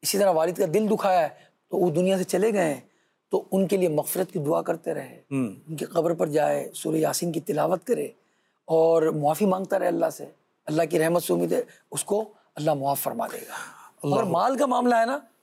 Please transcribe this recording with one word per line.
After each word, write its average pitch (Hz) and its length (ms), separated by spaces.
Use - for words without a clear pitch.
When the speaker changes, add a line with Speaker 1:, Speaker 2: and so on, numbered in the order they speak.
Speaker 1:
اسی - 160
طرح 196 120
والد 170 280
کا 196 60
دل 214 160
دکھایا 190 320
ہے 147 60
تو 180 80
وہ 180 140
دنیا 180 280
سے 180 60
چلے 202 280
گئے 170 220
ہیں، 127 60
تو 185 220
ان 190 140
کے 196 100
لیے 180 120
مغفرت 156 440
کی 190 60
دعا 160 240
کرتے 165 320
رہے، 131 260
Speaker 2:
ہم۔ 127 240
Speaker 1:
ان 160 80
کی 147 80
قبر 170 300
پر 175 120
جائے، 147 480
سورہ 160 220
یاسین 156 360
کی 147 80
تلاوت 156 460
کرے 165 180
اور 160 380
معافی 156 440
مانگتا 190 320
رہے 180 80
اللہ 165 260
سے، - 120
اللہ 156 240
کی 170 80
رحمت 165 240
سے - 100
امید 170 200
ہے 170 100
اس - 140
کو 208 200
اللہ 151 200
معاف 139 260
فرما 117 260
دے - 120
گا۔ - 160
Speaker 2:
اللہ 147 120
Speaker 1:
اور - 100
مال 202 320
کا 285 100
معاملہ 247 280
ہے 226 120
نا 262 120